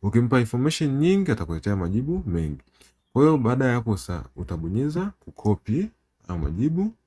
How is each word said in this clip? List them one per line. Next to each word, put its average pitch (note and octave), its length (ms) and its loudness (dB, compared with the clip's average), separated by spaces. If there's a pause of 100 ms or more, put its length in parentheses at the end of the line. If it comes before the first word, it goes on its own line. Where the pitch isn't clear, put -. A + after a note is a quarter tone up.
Ukimpa A#2 380 4
information C3+ 580 0
nyingi, F3+ 340 2
atakuletea G2 440 -2
majibu A#2+ 520 -2
mengi. D#2+ 340 -2 (520)
Kwa B2 100 4
hiyo D#3 140 6
baada B2+ 280 2
ya B2 80 2
hapo A2+ 240 0
sasa F2 380 -8
utabonyeza G#2 720 -4 (140)
kukopi A#2 720 -2 (380)
au F2 120 -4
majibu D3+ 540 -2 (140)